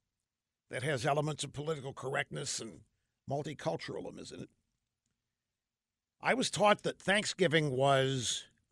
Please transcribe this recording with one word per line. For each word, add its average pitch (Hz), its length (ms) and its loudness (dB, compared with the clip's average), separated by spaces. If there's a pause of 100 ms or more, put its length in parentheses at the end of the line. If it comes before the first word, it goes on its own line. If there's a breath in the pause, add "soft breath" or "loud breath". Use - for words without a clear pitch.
(720)
that 127 100 -6
has 135 240 -2
elements 147 380 0
of 127 100 -10
political 139 400 -6
correctness 143 680 -6
and 110 200 -12 (500)
multiculturalism 151 1040 -6
in 87 80 -12
it. - 80 -16 (1700)
I 175 140 2
was 247 160 2
taught 202 320 4
that 151 160 -4
Thanksgiving 165 720 2
was 135 760 2 (260)